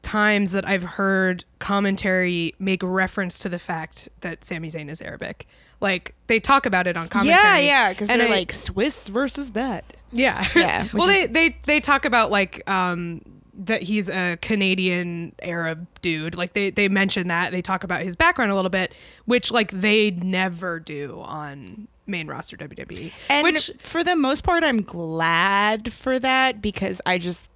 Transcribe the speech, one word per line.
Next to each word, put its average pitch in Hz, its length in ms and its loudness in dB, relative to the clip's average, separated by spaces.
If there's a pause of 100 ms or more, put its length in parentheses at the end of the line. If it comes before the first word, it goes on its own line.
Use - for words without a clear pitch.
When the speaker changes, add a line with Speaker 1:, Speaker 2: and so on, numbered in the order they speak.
Speaker 1:
times 208 500 2
that 190 140 -2
I've 190 180 0
heard 190 600 0 (140)
commentary 185 1000 0
make 190 240 -2
reference 185 580 -2
to - 80 -6
the 175 100 -6
fact - 500 -10 (120)
that 170 240 -10
Sami 165 240 -8
Zayn 151 200 -10
is 156 140 -10
Arabic. - 440 -12 (340)
Like, 190 340 -2 (140)
they 226 120 4
talk 277 240 4
about 185 220 2
it 175 100 -2
on 165 120 -6
commentary. 320 340 6
Speaker 2:
Yeah, 403 160 8
yeah, 269 360 4
'cause 208 140 -4
Speaker 1:
And 240 120 4
Speaker 2:
they're 240 80 4
Speaker 1:
I - 20 2
Speaker 2:
like, 190 220 0
"Swiss 202 560 -4
versus 254 440 -4
that." 220 320 -4 (280)
Speaker 1:
Yeah. 240 420 0
Speaker 2:
Yeah, 339 360 4
Speaker 1:
<laughs> - 20 -14
Well, 359 160 2
Speaker 2:
which 392 80 6
Speaker 1:
they, 381 80 4
Speaker 2:
is 226 80 -4
Speaker 1:
they, 330 240 2 (100)
they 302 140 2
talk 277 240 2
about, 233 260 2
like, 196 400 -2
um, 175 500 -2 (380)
that 202 240 -2
he's 196 260 -2
a 180 320 -2
Canadian 185 920 0 (100)
Arab 170 440 -6 (140)
dude. 160 360 -4
Like, 180 160 -6
they, 202 180 0
they 202 180 2
mention 196 400 0
that. 175 240 0
They 180 100 -4
talk 190 220 -4
about 175 180 -4
his 180 140 -6
background 320 360 2
a - 20 0
little 185 160 0
bit, 185 220 -2 (320)
which, 240 260 2
like, 220 220 2
they 208 400 2
never 180 680 -2
do 151 460 -10
on 147 640 -12 (180)
main 170 220 -6
roster - 280 -10
W - 200 -14
W - 300 -12
E. - 60 -12 (160)
Speaker 2:
And 285 140 4
Speaker 1:
Which 311 380 2
Speaker 2:
for 330 240 0
the 359 100 4
most 285 300 2
part, 339 180 4
I'm 240 200 2
glad 175 1080 2
for 262 280 -2
that 262 420 0
because 190 420 -4
I 185 140 2
just 175 380 -6